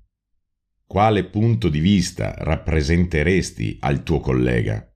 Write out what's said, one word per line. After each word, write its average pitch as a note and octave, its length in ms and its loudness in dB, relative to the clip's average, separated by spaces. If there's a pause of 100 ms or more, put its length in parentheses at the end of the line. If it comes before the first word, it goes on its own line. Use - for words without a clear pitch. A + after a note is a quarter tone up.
(840)
"Quale G2+ 380 2
punto A2 460 0
di D2+ 100 0
vista E2+ 580 0
rappresenteresti D#2 1400 0
al C#2 240 -2
tuo D#2 160 0
collega? B1 680 -2 (100)